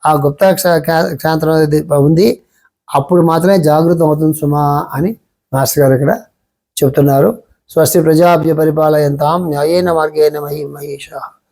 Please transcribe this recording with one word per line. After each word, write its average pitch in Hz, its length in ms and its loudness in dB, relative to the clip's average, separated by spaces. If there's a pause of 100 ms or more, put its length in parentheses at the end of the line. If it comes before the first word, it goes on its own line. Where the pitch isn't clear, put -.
ఆ 151 80 2
గుప్త 147 380 0
క్ష-, 175 260 0
క్ష-, 165 380 -2
క్షేత్రం 160 360 -2
అనేది 156 300 2
ఉంది, 160 600 2 (540)
అప్పుడు 170 260 0
మాత్రమే 165 360 2
జాగృతం 165 480 2
అవుతుంది 156 320 0
సుమా 147 560 -2
అని 175 220 -4 (380)
మాస్టర్ 135 300 0
గారు 135 100 4
ఇక్కడ 139 260 0 (640)
చెప్తున్నారు. 143 540 2 (320)
స్వస్తి 165 320 0
ప్రజాభ్య 160 520 2
పరిపాలయంతాం 156 960 0
న్యాయేన 165 420 0
మార్గేణ 151 480 0
మహీ 147 260 -8
మహేషాః. 143 640 -14 (220)